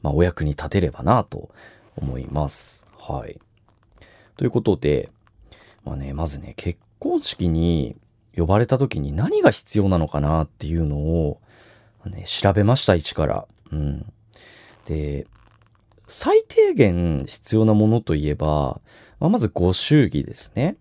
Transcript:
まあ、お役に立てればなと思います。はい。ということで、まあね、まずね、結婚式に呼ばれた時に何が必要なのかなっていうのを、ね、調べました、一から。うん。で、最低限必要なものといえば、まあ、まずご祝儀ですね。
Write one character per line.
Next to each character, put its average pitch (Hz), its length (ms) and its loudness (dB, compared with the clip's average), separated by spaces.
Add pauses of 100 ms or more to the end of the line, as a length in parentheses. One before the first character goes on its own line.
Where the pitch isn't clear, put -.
ま 76 100 -2
あ、 71 40 -2
お 80 80 4
役 87 220 0
に 73 60 0
立 71 200 -6
て 101 100 2
れ 78 100 0
ば - 120 -14
な 110 220 2
と - 260 -14 (460)
思 65 220 -6
い 64 120 -8
ま 71 180 -2
す。 - 380 -12 (100)
は - 300 -10
い。 - 140 -18 (960)
と - 80 -4
い - 20 2
う 117 40 2
こ 120 100 0
と 104 160 2
で、 73 340 0 (720)
ま - 100 -8
あ - 20 -8
ね、 67 180 -8
ま 78 120 -4
ず 71 120 -8
ね、 - 180 -16
結 - 220 -6 (220)
婚 330 220 -2
式 - 260 -2
に 71 480 0 (400)
呼 85 100 0
ば 95 120 4
れ 120 80 2
た 131 120 0
時 131 220 -2
に 71 120 -4
何 262 300 0
が - 80 0
必 - 280 -4
要 98 100 2
な 92 100 2
の 78 100 0
か 73 120 -4
な 78 240 0
っ - 20 -6
て - 200 -14
い 80 100 -4
う 82 80 0
の 73 120 -2
を、 78 440 -2 (640)
ね、 95 220 -12
調 - 260 2
べ 101 100 4
ま 117 140 4
し - 100 -2
た、 98 80 6
一 82 200 -2
か 78 120 0
ら。 50 200 -4 (260)
う 78 40 -6
ん。 71 360 -4 (760)
で、 73 400 -4 (800)
最 415 400 2
低 415 280 4
限 87 520 4
必 - 300 -4
要 110 80 6
な 107 100 6
も 107 140 6
の 113 120 2
と 95 140 -2
い 76 120 0
え 73 80 0
ば、 73 460 -2 (380)
ま 143 80 0
あ、 175 40 4
ま 233 80 2
ず 113 100 0
ご 90 240 2
祝 139 360 4
儀 71 160 -2
で - 120 -12
す - 180 -12
ね。 151 260 -2